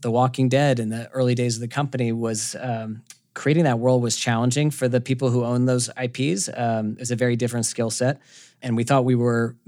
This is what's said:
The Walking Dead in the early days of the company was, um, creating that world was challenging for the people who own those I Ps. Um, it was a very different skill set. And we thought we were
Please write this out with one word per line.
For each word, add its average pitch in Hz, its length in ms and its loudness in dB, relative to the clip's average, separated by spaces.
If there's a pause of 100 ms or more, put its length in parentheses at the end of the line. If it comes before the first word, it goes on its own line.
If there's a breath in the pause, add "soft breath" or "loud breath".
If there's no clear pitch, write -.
The 120 100 -4
Walking 127 380 2
Dead 135 300 4
in 113 100 -4
the 113 220 -6
early 123 240 2
days 120 220 0
of 110 40 -8
the 117 80 -6
company 127 440 -2
was, 113 460 -4
um, 113 440 -6 (320)
creating 156 300 2
that 123 140 2
world 127 240 4
was 117 140 -2
challenging 123 540 2
for 131 180 0
the 123 120 2
people 131 300 0
who 120 140 2
own 123 200 0
those 127 320 0
I 127 100 -4
Ps. 139 480 -2
Um, 113 380 -2
it - 80 -12
was 123 100 -6
a 123 60 -2
very 120 200 2
different 120 280 -2
skill 117 260 -2
set. 127 300 -2 (400 loud breath)
And 120 160 -2
we 117 80 0
thought 131 200 2
we 127 100 4
were 117 420 2 (120)